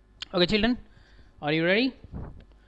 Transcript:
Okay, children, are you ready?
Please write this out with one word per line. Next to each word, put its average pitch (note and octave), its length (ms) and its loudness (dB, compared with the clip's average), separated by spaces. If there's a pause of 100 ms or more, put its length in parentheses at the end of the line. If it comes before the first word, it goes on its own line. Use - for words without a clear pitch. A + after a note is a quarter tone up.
(340)
Okay, F3+ 140 2
children, G#3+ 320 2 (640)
are D3+ 100 0
you D#3+ 100 0
ready? A3+ 300 2 (760)